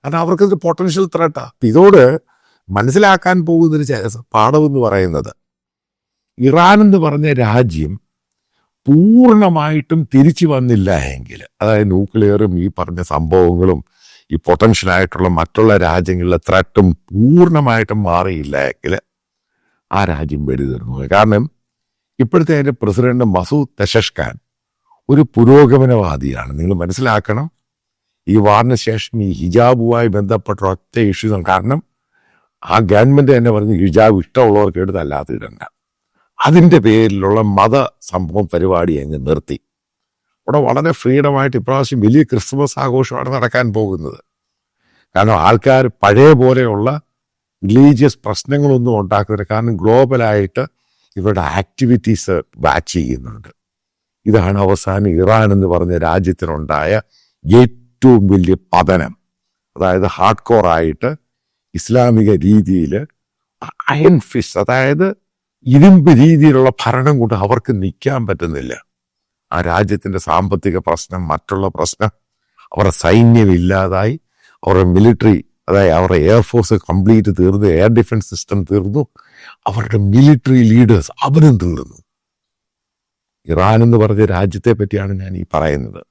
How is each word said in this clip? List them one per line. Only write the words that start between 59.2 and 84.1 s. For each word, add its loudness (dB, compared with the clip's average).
അതായത് -2
ഹാർഡ് 0
കോർ 2
ആയിട്ട് -4
ഇസ്ലാമിക 2
രീതിയിൽ 0
അയൺ 2
ഫിസ്റ്റ്, -6
അതായത് -2
ഇരുമ്പ് 6
രീതിയിലുള്ള 4
ഭരണം -2
കൊണ്ട് -2
അവർക്ക് -4
നിൽക്കാൻ -6
പറ്റുന്നില്ല. -8
ആ -4
രാജ്യത്തിൻ്റെ -4
സാമ്പത്തിക -2
പ്രശ്നം, -6
മറ്റുള്ള -6
പ്രശ്നം, -4
അവരുടെ 0
സൈന്യം 4
ഇല്ലാതായി, -2
അവരുടെ 2
മിലിറ്ററി, 4
അതായത് 2
അവരുടെ 0
എയർഫോഴ്സ് 0
കംപ്ലീറ്റ് 2
തീർന്നു, 0
എയർ 2
ഡിഫൻസ് -4
സിസ്റ്റം -8
തീർന്നു, -2
അവരുടെ -4
മിലിറ്ററി 4
ലീഡേഴ്സ് 2
അവരും 4
തീർന്നു. -8
ഇറാൻ 2
എന്ന് 4
പറഞ്ഞ 0